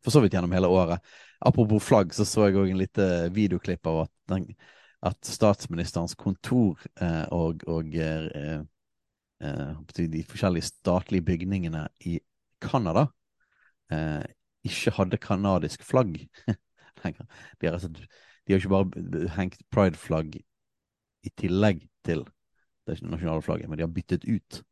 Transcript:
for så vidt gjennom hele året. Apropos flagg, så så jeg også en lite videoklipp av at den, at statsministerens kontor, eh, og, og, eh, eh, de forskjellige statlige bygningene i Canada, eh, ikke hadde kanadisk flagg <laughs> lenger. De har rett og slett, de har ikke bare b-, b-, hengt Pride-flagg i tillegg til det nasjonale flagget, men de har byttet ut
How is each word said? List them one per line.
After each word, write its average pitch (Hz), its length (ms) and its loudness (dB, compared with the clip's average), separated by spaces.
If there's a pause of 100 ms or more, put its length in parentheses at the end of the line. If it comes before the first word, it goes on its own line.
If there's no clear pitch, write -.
for 123 100 -2
så 139 100 8
vidt 101 120 6
gjennom 90 200 0
hele 92 140 4
året. 87 320 4 (460)
Apropos 107 380 4
flagg, 101 300 4
så 104 120 0
så 104 220 4
jeg 95 80 4
også 95 160 2
en 92 60 -2
lite 95 300 0 (260)
videoklipp 92 540 -2
av 80 180 0
at - 60 -14 (160)
den, 95 280 -4 (480)
at 95 180 -4
statsministerens 85 920 0
kontor, 101 640 0 (240)
eh, 82 300 0
og, 82 360 -2
og, 80 280 -4
eh, 78 680 -4 (800)
eh, 71 340 -6 (200)
de 80 280 -2
forskjellige 87 400 0
statlige 90 580 0
bygningene 85 680 -2 (180)
i 85 140 -4 (420)
Canada, 107 460 0 (840)
eh, 78 320 -4 (420)
ikke - 260 -2
hadde 95 260 0
kanadisk 95 680 0
flagg 113 320 0 (460)
<laughs> - 420 -20
lenger. - 240 -8 (320)
De - 80 -2
har 82 80 0
rett 87 80 -6
og 90 60 -8
slett, - 200 -16 (380)
de 95 60 4
har 95 60 6
ikke 98 100 -4
bare 95 200 4
b-, - 220 -8
b-, 82 240 -2
hengt 92 340 -4
Pride-flagg 80 680 0 (880)
i - 140 -10
tillegg 95 460 2 (200)
til 78 200 -2 (640)
det - 160 -8
nasjonale 82 380 -4
flagget, 82 280 -6
men 78 80 -8
de 85 80 -4
har 85 80 -6
byttet - 320 -4
ut - 360 -6 (100)